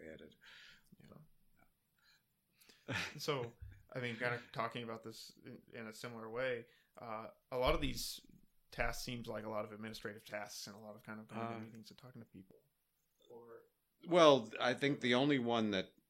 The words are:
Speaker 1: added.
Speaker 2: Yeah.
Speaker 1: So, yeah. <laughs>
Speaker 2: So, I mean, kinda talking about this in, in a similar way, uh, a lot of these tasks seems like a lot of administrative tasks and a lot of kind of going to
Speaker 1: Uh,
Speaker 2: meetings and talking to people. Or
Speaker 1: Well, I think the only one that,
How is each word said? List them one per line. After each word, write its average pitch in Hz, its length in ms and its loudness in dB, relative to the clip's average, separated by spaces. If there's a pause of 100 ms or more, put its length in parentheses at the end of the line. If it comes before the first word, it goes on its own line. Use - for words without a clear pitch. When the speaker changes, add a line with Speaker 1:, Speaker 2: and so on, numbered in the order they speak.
(140)
Speaker 1:
added. 76 220 -20 (640)
Speaker 2:
Yeah. - 80 -20
Speaker 1:
So, - 80 -20 (1700)
yeah. 127 60 -2 (120)
<laughs> - 100 -12
Speaker 2:
So, 131 340 -4 (440)
I 131 40 -6
mean, 120 180 -4
kinda 120 220 -2 (120)
talking 117 320 -4
about 113 200 -10
this - 300 -14 (120)
in, - 340 -16
in 110 80 -10
a 110 60 -12
similar 113 360 -10
way, 120 360 -2 (360)
uh, 110 260 -8 (240)
a 131 60 -2
lot 131 180 4
of 156 60 0
these - 380 -4 (520)
tasks 117 320 -2
seems 120 240 -6
like 107 180 -6
a 110 40 -6
lot 107 160 -2
of 107 60 -12
administrative 107 540 -10
tasks 104 420 -8
and 101 80 -14
a 110 40 -18
lot 107 160 -14
of - 80 -20
kind 110 160 -10
of 110 80 -16
going 117 140 -6
to 117 60 -4
Speaker 1:
Uh, 117 120 -6
Speaker 2:
meetings 110 300 -14
and - 80 -20
talking 127 240 -18
to 110 60 -18
people. - 300 -20 (720)
Or 117 320 -18 (460)
Speaker 1:
Well, 151 520 10
I 127 140 4
think 143 260 2
the 123 140 4
only 139 260 6
one 117 320 2
that, 95 180 0 (200)